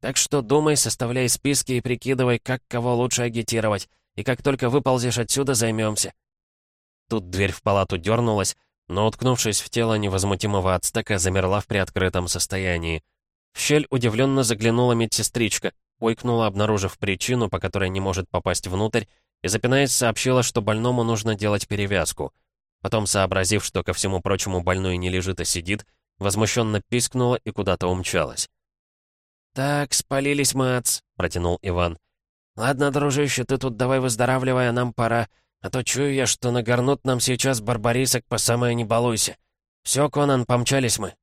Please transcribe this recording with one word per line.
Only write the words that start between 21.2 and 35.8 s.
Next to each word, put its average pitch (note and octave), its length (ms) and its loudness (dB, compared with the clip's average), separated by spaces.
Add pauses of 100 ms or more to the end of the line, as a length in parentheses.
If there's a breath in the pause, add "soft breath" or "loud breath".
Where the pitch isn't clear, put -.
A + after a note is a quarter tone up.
делать G#2 340 0
перевязку. G2 640 -2 (480)
Потом, G#2 260 0
сообразив, F#2+ 580 2
что, - 180 -4
ко F2+ 100 -4
всему F#2+ 280 -2
прочему, F#2 420 -2
больной F#2 340 0
не F2+ 140 -2
лежит, F2+ 300 -2
а E2+ 40 -4
сидит, F2+ 420 -4 (320)
возмущённо G#2+ 680 0
пискнула B2 480 0
и - 140 -8
куда-то F#2 380 0
умчалась. F2+ 600 -2 (1040)
"Так, C#3+ 380 -2
спалились C#3 640 0
мы, B2+ 220 0
ац", - 240 -2 (160)
протянул F2 460 0
Иван. F2 360 0 (580)
"Ладно, C3+ 340 2
дружище, C#3 540 0
ты C3+ 140 -2
тут B2 180 -4
давай C3 240 0
выздоравливай, B2+ 680 2
а A#2 40 0
нам B2 200 0
пора. A#2 360 0 (320)
А A#2+ 100 -8
то C3 120 -2